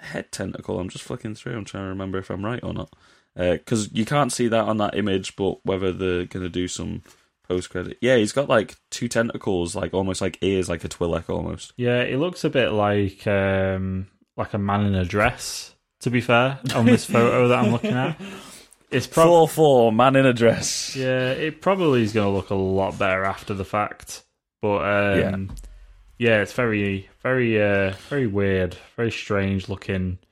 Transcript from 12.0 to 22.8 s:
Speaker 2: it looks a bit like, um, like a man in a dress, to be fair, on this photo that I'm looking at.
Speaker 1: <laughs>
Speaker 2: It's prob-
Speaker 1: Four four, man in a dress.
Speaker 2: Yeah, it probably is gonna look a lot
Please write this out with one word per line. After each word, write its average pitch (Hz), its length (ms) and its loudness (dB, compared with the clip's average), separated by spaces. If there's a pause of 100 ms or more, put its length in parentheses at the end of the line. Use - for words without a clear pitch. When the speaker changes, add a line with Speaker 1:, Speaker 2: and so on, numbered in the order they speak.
Speaker 2:
it 127 180 -2
looks 175 240 -4
a 160 60 0
bit 131 240 2
like, 104 540 0
um, 95 800 0 (280)
like 113 200 -6
a 107 40 -2
man 101 280 0
in 101 80 2
a 92 100 2
dress, 104 720 -2 (260)
to - 100 -4
be 120 120 2
fair, 127 360 2 (160)
on 117 120 4
this 123 180 6
photo 120 440 4
that 123 100 4
I'm 117 120 4
looking 120 220 0
at. 135 340 -2
Speaker 1:
<laughs> 196 40 -14 (600)
Speaker 2:
It's 127 180 -2
prob- 165 180 6
Speaker 1:
Four 165 220 8
four, 131 440 6
man 127 240 6
in 135 80 6
a 127 80 6
dress. - 640 0
Speaker 2:
Yeah, 127 360 -2
it 151 280 -6
probably 170 420 2
is 104 100 0
gonna 101 200 2
look 98 180 -2
a 101 40 0
lot 95 440 0